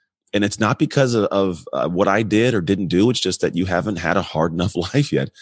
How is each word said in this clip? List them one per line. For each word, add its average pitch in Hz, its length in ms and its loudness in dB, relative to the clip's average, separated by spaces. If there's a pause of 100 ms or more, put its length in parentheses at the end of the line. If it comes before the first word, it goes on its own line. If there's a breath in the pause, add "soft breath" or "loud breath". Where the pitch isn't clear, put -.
(320)
and 104 120 0
it's 101 160 -4
not 110 180 0
because 139 360 0
of, 107 120 2
of, 92 460 -2
uh, 65 160 -2
what 90 200 0
I 104 160 2
did 110 300 2
or 101 60 0
didn't 92 280 0
do. 92 220 4
It's 117 100 -2
just 92 220 -4
that - 140 0
you 87 100 0
haven't 92 300 -2
had 82 200 0
a 95 60 0
hard 80 300 -2
enough 87 240 -2
<laughs> 87 180 -4
life 143 180 0
yet. 71 180 -2 (120)